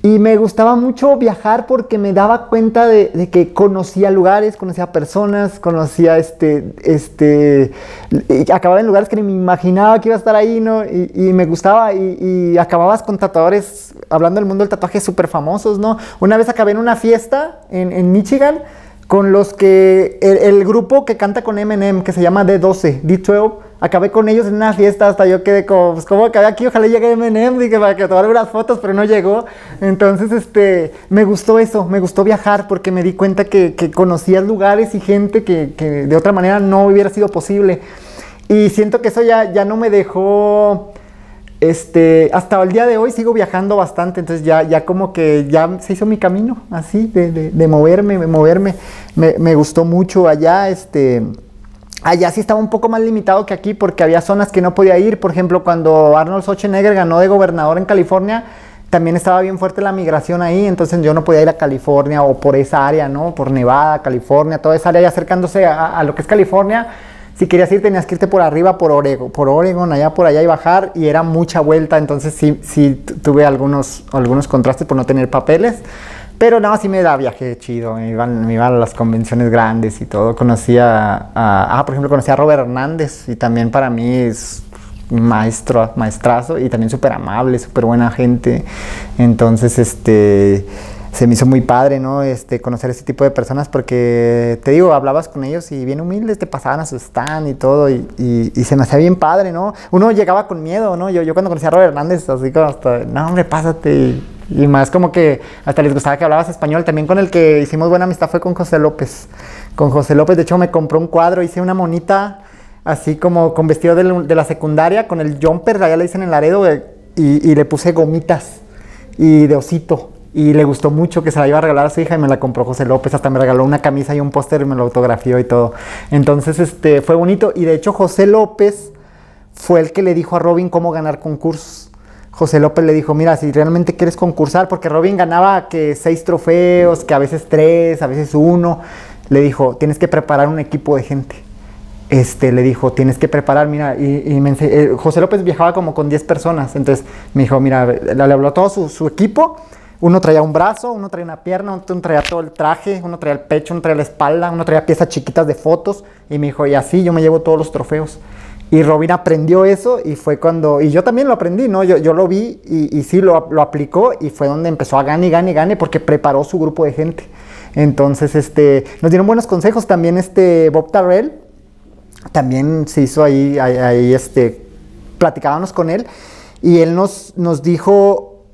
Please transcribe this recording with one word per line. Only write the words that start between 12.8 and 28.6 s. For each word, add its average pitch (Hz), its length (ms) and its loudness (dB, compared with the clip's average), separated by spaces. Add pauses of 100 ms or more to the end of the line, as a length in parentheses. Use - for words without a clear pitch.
con 202 160 -6
tatuadores, 190 760 -2 (160)
hablando 170 320 0
del 202 80 -2
mundo 196 160 -2
del 202 60 -4
tatuaje, 185 300 -4
súper 180 280 -4
famosos, 196 500 -4
¿no? 220 200 -2 (200)
Una 208 200 2
vez 226 100 2
acabé 226 220 0
en 208 80 -2
una 233 180 0
fiesta 233 640 -2 (100)
en, 185 220 -4
en 180 180 0
Michigan 277 500 2 (460)
con 196 260 2
los 196 200 2
que, 190 680 4
el, 196 160 4
el 202 260 4
grupo 233 400 2
que 220 140 -4
canta 202 240 -2
con 214 160 -6
Eminem, 202 440 -2
que 185 100 -6
se 175 100 -2
llama 185 220 2
D 190 160 2
doce, 170 420 0
D 170 160 0
twelve, 208 360 0 (260)
acabé 180 320 0
con 214 160 2
ellos 220 180 2
en 202 80 -4
una 214 180 0
fiesta, 202 360 2
hasta 196 180 2
yo 185 160 2
quedé 196 240 2
como, 180 280 2
"Pues, 160 100 -12
¿cómo 202 220 2
acabé 220 200 2
aquí? 220 220 -2
Ojalá 226 180 2
llegue 233 240 2
Eminem", 233 480 0
dije, 226 220 0
"Para 202 160 2
que 196 100 -2
tomara 185 220 2
unas 226 220 2
fotos", 226 300 -2